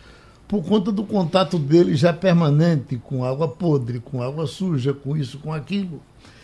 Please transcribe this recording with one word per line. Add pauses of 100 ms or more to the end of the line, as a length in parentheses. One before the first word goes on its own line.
(480)
por
conta
do
contato
dele
já
permanente
com
água
podre,
com
água
suja,
com
isso,
com
aquilo. (420)